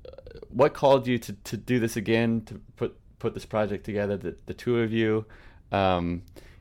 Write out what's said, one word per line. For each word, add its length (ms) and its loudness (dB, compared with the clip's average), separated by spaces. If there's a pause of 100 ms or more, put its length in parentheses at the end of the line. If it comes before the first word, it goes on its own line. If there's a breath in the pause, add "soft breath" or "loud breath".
(500)
what 240 4
called 320 4
you 120 2
to, 140 -8
to 240 -10
do 240 0
this 160 0
again, 500 2
to 140 -14 (160)
put, 200 -6 (220)
put 160 -4
this 120 -10
project 380 -2
together, 340 -2
the, 180 -8 (100)
the 80 -10
two 260 0
of 120 0
you, 320 2 (480 soft breath)
um, 500 2 (380 loud breath)